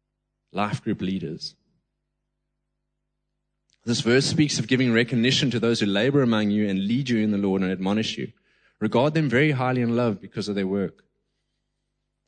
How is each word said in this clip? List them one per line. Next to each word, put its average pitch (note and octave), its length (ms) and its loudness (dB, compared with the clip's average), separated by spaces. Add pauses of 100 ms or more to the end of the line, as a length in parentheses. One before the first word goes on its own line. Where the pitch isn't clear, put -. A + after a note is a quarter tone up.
(520)
life G#2 300 -4
group G#2 200 -4
leaders. F#2 520 -6 (2250)
This A#2 160 0
verse B2+ 240 4
speaks - 340 0
of A#2 80 -4
giving B2+ 240 2
recognition A#2+ 600 2
to A#2 100 -2
those A#2 200 2
who A2 60 0
labor B2 360 2
among A2 260 2
you G#2 180 0
and G2 200 -2
lead B2+ 240 -2
you A#2 80 2
in G#2+ 120 2
the G#2 60 0
Lord G2 240 0
and F#2+ 100 0
admonish F#2+ 460 -2
you. - 160 -8 (480)
Regard C3 320 2
them D#3 160 0
very C3+ 220 2
highly B2+ 320 0
in A#2 140 0
love A#2 220 0
because G2+ 300 -10
of G2+ 60 -4
their G2 120 -2
work. F#2+ 380 -4 (1200)